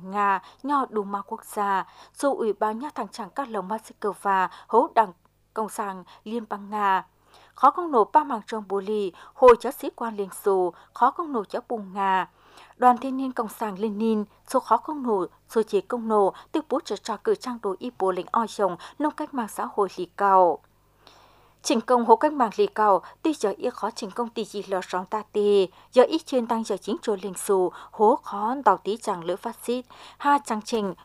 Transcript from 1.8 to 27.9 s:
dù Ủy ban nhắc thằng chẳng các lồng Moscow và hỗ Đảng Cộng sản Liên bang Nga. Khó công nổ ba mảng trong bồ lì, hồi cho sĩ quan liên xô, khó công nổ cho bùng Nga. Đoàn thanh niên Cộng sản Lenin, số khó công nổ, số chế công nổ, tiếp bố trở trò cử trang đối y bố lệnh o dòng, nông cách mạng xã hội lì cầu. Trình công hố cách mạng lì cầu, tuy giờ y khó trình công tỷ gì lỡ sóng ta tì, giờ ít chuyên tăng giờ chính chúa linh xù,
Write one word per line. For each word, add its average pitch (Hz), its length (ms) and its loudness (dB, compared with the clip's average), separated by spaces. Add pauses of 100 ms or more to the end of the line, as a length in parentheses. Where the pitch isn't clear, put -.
dù 277 160 0
Ủy 220 180 -2
ban 220 260 -2
nhắc 285 160 -10
thằng 214 180 -8
chẳng 196 180 -12
các 277 180 -8
lồng 196 200 -6
Moscow 214 440 -6 (100)
và 190 280 2 (180)
hỗ 262 260 4
Đảng 202 180 4 (420)
Cộng 220 140 -4
sản 190 360 -8 (200)
Liên 220 240 -6
bang 202 220 -12
Nga. 196 360 0 (480)
Khó 277 160 6
công 339 200 -2
nổ 226 140 6
ba 302 200 4
mảng 254 220 -6
trong 220 220 -8
bồ 196 120 -2
lì, 202 320 -4 (220)
hồi 247 260 10
cho 262 100 -6
sĩ 277 260 -10
quan 226 200 -8
liên 196 120 -6 (160)
xô, 185 280 2 (220)
khó 254 160 2
công 320 220 -6
nổ 220 120 -2
cho - 240 -8
bùng 202 240 -8
Nga. 190 360 0 (480)
Đoàn 247 220 6
thanh 269 180 -6
niên 262 160 -4
Cộng 226 160 -4
sản 202 300 -8
Lenin, 214 460 0 (240)
số 262 120 0
khó - 160 2
công 302 260 -6
nổ, 202 240 -2 (220)
số 226 140 0
chế 208 180 -2
công 226 280 -6
nổ, 208 240 4 (200)
tiếp 311 160 -2
bố 277 160 -2
trở 208 120 -8
trò 208 200 -8
cử 208 180 0
trang 240 280 -8
đối 190 160 -4
y 247 200 -10
bố 190 140 0
lệnh 180 200 -6
o 226 160 0
dòng, 180 280 -2 (220)
nông 294 140 -2
cách 302 220 -10
mạng 226 140 -4
xã 214 260 -8
hội 196 220 2
lì 180 200 -8
cầu. 190 440 6 (1000)
Trình 233 180 0
công 247 240 2
hố 226 120 8
cách 302 160 2
mạng 247 240 0
lì 208 100 2
cầu, 202 360 2 (200)
tuy 311 120 0
giờ - 220 -2
y - 140 -4
khó 214 200 -6
trình 214 200 -10
công 233 180 -6
tỷ 226 160 -8
gì 196 240 -10
lỡ 190 200 -4
sóng 185 180 -6
ta 214 160 -6 (100)
tì, 202 360 4 (240)
giờ 247 100 8
ít 320 240 0
chuyên 247 200 -2
tăng 226 180 -2
giờ 202 120 -4
chính 208 260 -6
chúa 208 200 -2
linh 196 120 -10
xù, 185 380 0 (180)